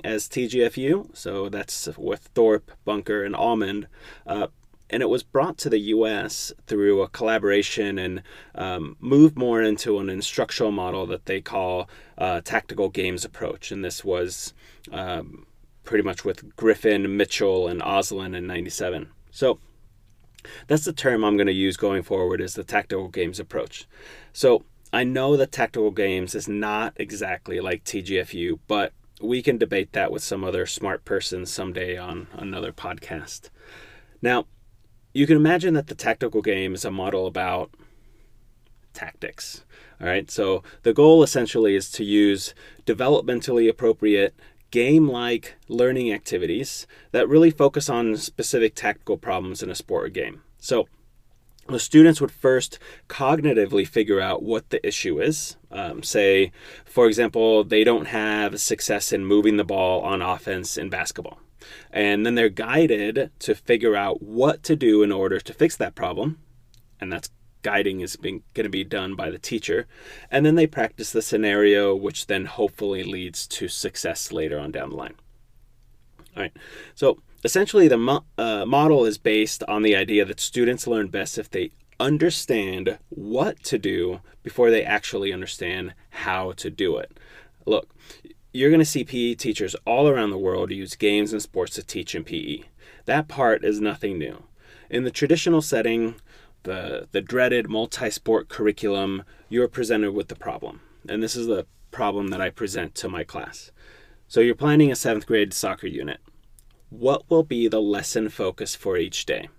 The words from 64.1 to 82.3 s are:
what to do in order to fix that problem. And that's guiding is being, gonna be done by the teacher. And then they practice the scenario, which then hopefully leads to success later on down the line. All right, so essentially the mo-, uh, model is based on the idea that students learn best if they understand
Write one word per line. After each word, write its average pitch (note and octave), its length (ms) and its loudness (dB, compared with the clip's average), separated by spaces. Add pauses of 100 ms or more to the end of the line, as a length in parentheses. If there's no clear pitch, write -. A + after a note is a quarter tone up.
what A#2+ 400 0
to D#3 140 2
do A2 260 6
in G2+ 80 4
order F#2+ 300 0
to - 120 -14
fix - 260 2
that - 180 -6
problem. G2+ 420 -4 (640)
And F#2 120 -8
that's E2+ 160 -8 (340)
guiding G2+ 380 0
is F2+ 160 -8
being, F#2+ 260 -8 (120)
gonna G#2+ 160 -4
be F#2+ 120 -4
done F#2+ 320 -6
by F#2 140 -8
the F2+ 100 -8
teacher. A2 480 -4 (440)
And C#3+ 160 4
then D#3 80 6
they D#3+ 120 6
practice A#2+ 460 -4
the A2+ 80 0
scenario, G2+ 720 4
which G2 320 -4
then G2 200 -4
hopefully G2 580 -4
leads F#2 440 -8
to - 200 -8
success - 640 -8
later D#2 260 -4
on D2 140 -8
down C2+ 160 -8
the C#2 80 -12
line. B1 160 -12 (1200)
All G2+ 80 -8
right, - 140 -8 (380)
so C3 240 4 (260)
essentially G3 420 6
the B2 120 6
mo-, C3 260 0 (140)
uh, G#2+ 260 -2
model C#3+ 400 6
is G#2 140 0
based G#2+ 460 0
on G#2+ 180 -2
the G#2+ 120 6
idea G2+ 300 2
that - 160 -6
students B2 460 0
learn G#2+ 220 0
best F#2+ 280 -6
if A2 140 -8
they F2+ 220 -6 (260)
understand A#2 1000 0 (120)